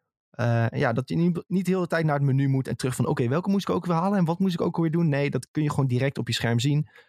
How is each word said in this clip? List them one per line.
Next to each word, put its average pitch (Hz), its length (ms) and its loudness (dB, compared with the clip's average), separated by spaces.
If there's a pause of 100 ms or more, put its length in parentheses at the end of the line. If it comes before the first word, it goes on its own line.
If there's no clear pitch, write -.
(300)
Eh, 117 400 2
ja, 131 240 0
dat 131 160 -4
je 160 60 -2
niet, 170 320 0
niet - 0 -
heel 185 180 -2
de 180 80 0
hele 180 140 0
tijd 165 180 0
naar 147 100 2
het 143 80 0
menu 139 240 2
moet 135 200 0
en 127 100 -4
terug 127 180 -4
van, 123 100 0
oké, 135 220 0
welke 165 220 -2
moest 196 200 0
ik 185 60 0
ook 180 100 -4
weer 175 100 0
halen 196 220 0
en 175 80 2
wat 170 140 0
moest 190 140 0
ik 170 80 -4
ook - 160 -2
weer 165 140 0
doen? 170 180 2
Nee, 143 200 0
dat - 220 -4
kun 151 120 -2
je 147 60 0
gewoon 135 180 0
direct 127 300 0
op 120 100 -6
je 110 60 -2
scherm 117 260 0
zien. 147 280 0 (200)